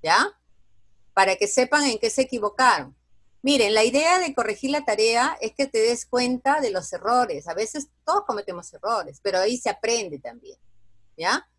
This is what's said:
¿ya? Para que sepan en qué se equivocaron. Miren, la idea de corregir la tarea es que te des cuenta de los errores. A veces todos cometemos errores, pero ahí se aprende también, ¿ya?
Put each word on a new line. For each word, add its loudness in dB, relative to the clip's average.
¿ya? 2
Para 4
que 0
sepan 2
en 0
qué -2
se 0
equivocaron. 0
Miren, 4
la 4
idea 4
de -2
corregir -2
la -2
tarea 0
es -8
que -2
te -4
des 0
cuenta 0
de -2
los -6
errores. -2
A -8
veces -6
todos 0
cometemos -8
errores, -6
pero 0
ahí 0
se -4
aprende -4
también, -18
¿ya? -2